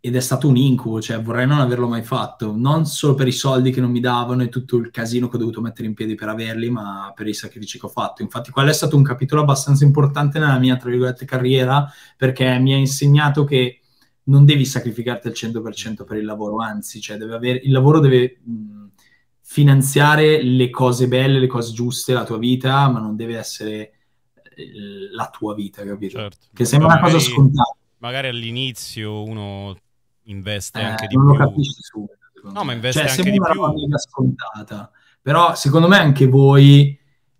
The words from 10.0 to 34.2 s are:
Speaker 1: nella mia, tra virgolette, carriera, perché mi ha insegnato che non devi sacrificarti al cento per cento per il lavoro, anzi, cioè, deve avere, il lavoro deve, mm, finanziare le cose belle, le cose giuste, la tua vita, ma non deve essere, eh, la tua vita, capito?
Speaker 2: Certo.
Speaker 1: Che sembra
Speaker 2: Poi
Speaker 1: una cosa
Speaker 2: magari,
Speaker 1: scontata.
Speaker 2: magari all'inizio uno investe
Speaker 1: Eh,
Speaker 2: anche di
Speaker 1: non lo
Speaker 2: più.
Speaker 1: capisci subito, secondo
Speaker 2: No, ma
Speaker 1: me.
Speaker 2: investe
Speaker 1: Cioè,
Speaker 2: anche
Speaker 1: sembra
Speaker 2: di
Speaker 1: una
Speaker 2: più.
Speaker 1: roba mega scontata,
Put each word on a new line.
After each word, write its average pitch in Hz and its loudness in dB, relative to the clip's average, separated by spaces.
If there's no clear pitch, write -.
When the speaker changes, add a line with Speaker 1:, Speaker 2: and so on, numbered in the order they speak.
Speaker 1:
nella 143 2
mia, 127 2
tra 127 -8
virgolette, 127 -4
carriera, 131 0
perché 131 0
mi 131 2
ha - 2
insegnato 143 2
che 131 -2
non 139 6
devi 143 6
sacrificarti 120 -6
al 110 -8
cento 113 -8
per 110 -10
cento 107 -12
per 107 -10
il 107 -6
lavoro, 107 -8
anzi, 107 -10
cioè, 104 -12
deve 110 -12
avere, 123 -4
il 139 2
lavoro 135 6
deve, 127 4
mm, 104 -14
finanziare 147 4
le 127 2
cose 127 0
belle, 131 2
le 127 2
cose 117 -6
giuste, 120 -4
la 120 -2
tua 113 -8
vita, 131 0
ma 120 -2
non 107 -8
deve 117 -8
essere, 107 -12
eh, 101 -18
la 110 -10
tua 104 -10
vita, 101 -12
capito? 101 -12
Speaker 2:
Certo. 104 -16
Speaker 1:
Che 123 0
sembra 147 4
Speaker 2:
Poi 160 6
Speaker 1:
una 160 2
cosa 165 4
Speaker 2:
magari, 127 0
Speaker 1:
scontata. 139 2
Speaker 2:
magari 131 -6
all'inizio 113 -8
uno 101 -12
investe 101 -10
Speaker 1:
Eh, 107 -4
Speaker 2:
anche 107 -6
di - -8
Speaker 1:
non 135 4
lo 143 8
Speaker 2:
più. 139 4
Speaker 1:
capisci - -4
subito, - -16
secondo 101 -16
Speaker 2:
No, 202 -6
ma 139 -6
Speaker 1:
me. 120 -6
Speaker 2:
investe 127 -4
Speaker 1:
Cioè, 143 -2
Speaker 2:
anche 131 -2
Speaker 1:
sembra 190 0
Speaker 2:
di 202 2
Speaker 1:
una 180 0
Speaker 2:
più. 156 -2
Speaker 1:
roba 151 -2
mega 147 -4
scontata, 107 -6